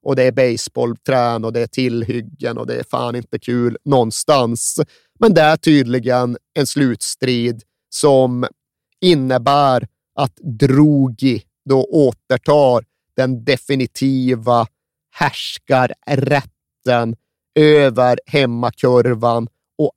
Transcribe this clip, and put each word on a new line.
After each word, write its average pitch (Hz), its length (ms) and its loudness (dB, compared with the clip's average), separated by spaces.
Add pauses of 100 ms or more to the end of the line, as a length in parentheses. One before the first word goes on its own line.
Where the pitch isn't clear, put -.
Och 135 100 -2
det 131 60 2
är 127 100 2
baseballträn 120 1120 -2
och 113 80 -6
det 120 80 -4
är 117 60 -2
tillhyggen 117 920 -6
och 113 80 -10
det 117 100 -8
är 120 140 -8
fan 123 260 -4
inte - 220 -10
kul 120 460 -4
någonstans. 123 960 0 (380)
Men 220 160 4
det 160 60 6
är 156 160 4
tydligen 123 800 0 (180)
en 139 120 -2
slutstrid 120 960 -4 (280)
som 127 560 2 (540)
innebär 135 880 2 (280)
att 135 220 -4
Drogi 131 1040 0 (260)
då 135 160 2
återtar 131 1000 0 (320)
den 127 280 -4
definitiva 127 1200 -2 (1160)
härskarrätten 127 1300 -4 (420)
över 135 680 4
hemmakurvan 120 1200 0 (300)
och 151 180 0